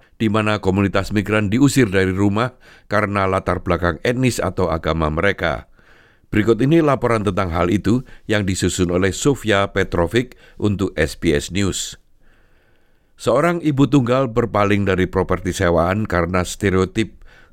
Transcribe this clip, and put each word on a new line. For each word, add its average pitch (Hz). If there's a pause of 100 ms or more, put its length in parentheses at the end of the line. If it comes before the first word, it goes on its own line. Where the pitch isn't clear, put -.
(220)
di 110
mana 107
komunitas 98
migran 104
diusir 127
dari 95
rumah 101 (320)
karena 101
latar 92
belakang 85
etnis 127
atau 92
agama 80
mereka. 82 (640)
Berikut 107
ini 156
laporan 117
tentang 95
hal 87
itu 104 (240)
yang 104
disusun 92
oleh 92
Sofia 101
Petrovic 92 (240)
untuk 98
S 80
B 80
S 71
News. 90 (1160)
Seorang 165
ibu 139
tunggal 131
berpaling 104
dari 92
properti 90
sewaan 87
karena 87
stereotip 95 (300)